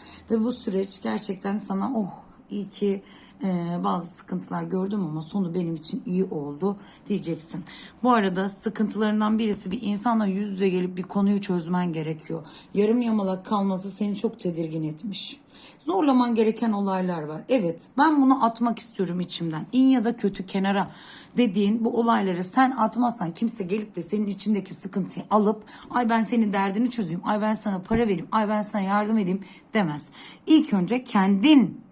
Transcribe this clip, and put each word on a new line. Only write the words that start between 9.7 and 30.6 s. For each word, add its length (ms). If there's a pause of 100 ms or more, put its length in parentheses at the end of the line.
bir 100
insanla 440
yüz 260
yüze 180
gelip 280
bir 60
konuyu 380
çözmen 520
gerekiyor. 500 (300)
Yarım 280
yamalak 440
kalması 460
seni 240
çok 240
tedirgin 440
etmiş. 560 (400)
Zorlaman 560
gereken 360
olaylar 520
var. 260
Evet, 380 (100)
ben 240
bunu 240
atmak 340
istiyorum 400
içimden. 520
İyi 200
ya 140
da 120
kötü 280
kenara 460 (460)
dediğin 480
bu 140
olayları 440
sen 280
atmazsan 640
kimse 300
gelip 320
de 60
senin 260
içindeki 460
sıkıntıyı 580
alıp 320 (260)
"Ay 200
ben 140
senin 300
derdini 360
çözeyim, 340
ay 180
ben 120
sana 280
para 200
vereyim, 300
ay 180
ben 120
sana 200
yardım 360
edeyim." 260 (300)
demez. 360 (380)
İlk 260